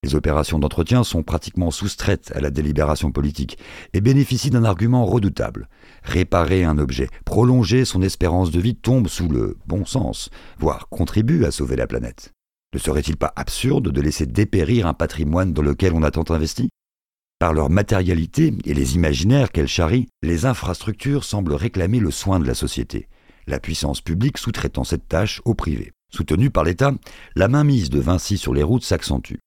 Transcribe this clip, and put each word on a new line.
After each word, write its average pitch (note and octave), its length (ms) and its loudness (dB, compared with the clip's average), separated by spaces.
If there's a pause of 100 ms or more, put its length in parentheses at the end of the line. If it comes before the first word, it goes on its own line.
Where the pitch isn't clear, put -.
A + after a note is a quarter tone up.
Les C#2 100 -2
opérations D2+ 460 2
d'entretien D#2 420 2
sont D#2+ 220 -2
pratiquement - 480 -2
soustraites - 600 -4
à C#2 80 -6
la C#2+ 120 -2
délibération D2 580 0
politique C#2+ 480 -4 (360)
et F#2+ 60 2
bénéficient C3 500 2
d'un A#2+ 120 4
argument A2+ 420 2
redoutable. - 640 -2 (360)
Réparer F2+ 580 2
un D#2 160 2
objet, C2 300 0 (160)
prolonger B2 600 4
son F#2 180 -2
espérance F2+ 500 2
de F2 80 2
vie A2 160 0
tombe A#2 320 2
sous F2 200 -2
le A1 380 0
bon G2 180 -2
sens, - 460 -4 (260)
voire - 320 -2
contribue A2+ 560 0
à D2 60 0
sauver C2 240 -2
la A#1+ 140 -2
planète. A#1 420 -8 (440)
Ne - 40 -4
serait-il D2 380 0
pas - 180 -2
absurde B2 540 -2
de C2+ 120 0
laisser D2 240 0
dépérir F#2+ 640 2
un D2+ 80 0
patrimoine D#2+ 580 0
dans D2+ 100 0
lequel D2 320 2
on D#2+ 100 2
a D2 80 2
tant D#2+ 200 -2
investi ? D#2+ 360 -2 (720)
Par E2+ 120 2
leur D2+ 160 2
matérialité F#2 840 2 (120)
et D2 80 -2
les C2+ 200 0
imaginaires E2+ 560 4
qu'elles D2 160 0
charrient, F2+ 400 0 (160)
les D#2+ 240 0
infrastructures A2 800 -4
semblent F#2 300 -2
réclamer F#2+ 440 0
le F2+ 140 2
soin F#2+ 260 0
de D2 80 2
la B1 80 0
société, - 540 -6 (400)
la C#2 100 -4
puissance D2 420 -4
publique G2+ 380 -2
sous-traitant - 460 -4
cette - 240 -6
tâche G#2+ 360 -2
au A#2 100 2
privé. C2+ 360 -4 (220)
Soutenue E2 380 0
par - 120 0
l'État, F2+ 300 2 (420)
la F#2+ 140 4
mainmise C3+ 420 4
de C#2 80 2
Vinci E2+ 400 0
sur - 160 -2
les C#2+ 80 2
routes A2+ 220 0
s'accentue. - 640 -4